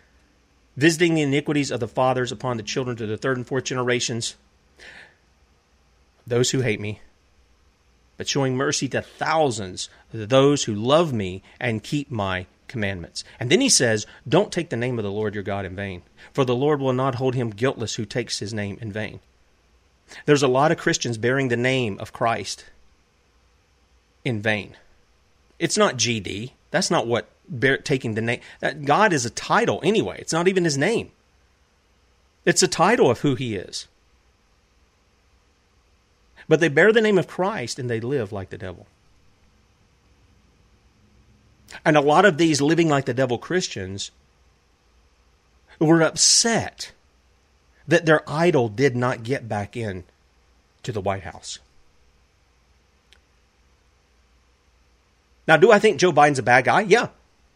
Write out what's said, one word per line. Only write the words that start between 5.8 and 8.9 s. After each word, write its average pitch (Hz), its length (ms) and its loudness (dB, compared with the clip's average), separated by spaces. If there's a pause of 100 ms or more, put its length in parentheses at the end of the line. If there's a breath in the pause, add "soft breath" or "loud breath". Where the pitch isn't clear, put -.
those 123 260 2
who 135 100 -2
hate 107 180 -2
me, 104 220 -10 (1160)
but 104 100 -10
showing 135 280 -2
mercy 139 340 -2